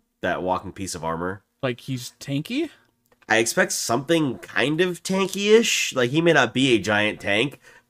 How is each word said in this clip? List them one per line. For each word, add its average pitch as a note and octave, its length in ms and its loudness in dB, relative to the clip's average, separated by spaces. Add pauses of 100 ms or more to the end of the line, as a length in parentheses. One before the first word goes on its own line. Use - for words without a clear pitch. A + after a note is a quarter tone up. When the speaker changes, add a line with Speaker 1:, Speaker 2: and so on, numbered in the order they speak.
(200)
Speaker 1:
that E2 220 -4
walking F2+ 300 -4
piece F#2+ 240 -8
of D#2 80 -10
armor? F2 380 -6 (200)
Speaker 2:
Like, B2 180 -6
he's B2+ 400 -8
tanky? A3 500 -6 (580)
Speaker 1:
I A2 100 2
expect A#2 340 0
something C#3 640 -2
kind C#3+ 420 -2
of F3+ 240 -2
tanky-ish. G3 920 2
Like, B2 160 2
he D3+ 100 0
may E3+ 120 6
not C3 220 4
be C3 180 4
a A2+ 60 6
giant G#2 420 0
tank, G#2+ 400 -2 (300)